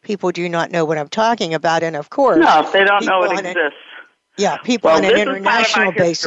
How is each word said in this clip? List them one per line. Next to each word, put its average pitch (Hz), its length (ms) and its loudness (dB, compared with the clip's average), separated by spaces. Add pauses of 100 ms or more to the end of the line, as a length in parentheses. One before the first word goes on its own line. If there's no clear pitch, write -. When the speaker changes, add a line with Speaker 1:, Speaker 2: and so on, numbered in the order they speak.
Speaker 1:
people 185 300 -4
do 175 160 -6
not 170 240 -4
know 165 140 0
what 156 120 -2
I'm 147 120 -6
talking 165 440 -2
about, 165 300 0
and 165 140 -4
of 151 120 -10
course, 247 280 2
Speaker 2:
No, 165 340 4
they 196 140 4
don't 202 200 2
know 190 180 2
Speaker 1:
people 180 140 -2
Speaker 2:
it - 20 -4
Speaker 1:
on 190 60 -8
an 180 120 -6
Speaker 2:
exists. 151 220 -4 (580)
Speaker 1:
Yeah, 185 180 -2
people - 360 0
Speaker 2:
Well, 160 80 6
Speaker 1:
on 196 40 0
an 196 80 2
Speaker 2:
this 208 80 4
is 208 60 0
part 196 120 -4
of 196 100 -4
our 220 360 2
Speaker 1:
international 185 80 0
basis 170 360 0